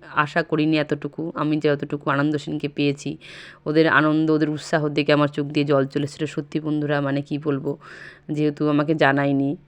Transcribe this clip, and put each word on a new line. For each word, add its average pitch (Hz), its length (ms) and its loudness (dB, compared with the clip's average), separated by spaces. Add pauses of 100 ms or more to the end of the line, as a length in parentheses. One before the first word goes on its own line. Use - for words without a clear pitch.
(120)
আশা 147 300 0
করিনি 156 360 2
এতটুকু। 147 560 -4
আমি 151 280 0
যতটুকু 143 480 0
আনন্দ 143 260 2
সেনকে 147 320 -6
পেয়েছি, 143 480 -2 (500)
ওদের 156 220 4
আনন্দ, 156 420 4
ওদের 156 200 2
উৎসাহ 151 380 -2
দেখে 147 240 2
আমার 147 160 4
চোখ 143 180 -4
দিয়ে 147 200 0
জল 139 200 4
চলেছিল। 143 400 -4
সত্যি 151 340 -6
বন্ধুরা, 147 400 -2
মানে 139 220 0
কি 143 160 -6
বলবো, 147 400 -2 (520)
যেহেতু 151 380 0
আমাকে 147 260 2
জানায়নি, 139 600 2 (120)